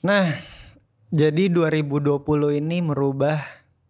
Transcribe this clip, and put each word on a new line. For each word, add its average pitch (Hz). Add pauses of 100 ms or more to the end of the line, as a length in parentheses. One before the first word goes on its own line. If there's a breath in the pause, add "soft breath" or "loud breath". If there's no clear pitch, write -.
Nah, 185 (800 loud breath)
jadi 156
dua 170
ribu 151
dua 143
puluh 147
ini 156
merubah 143 (480 loud breath)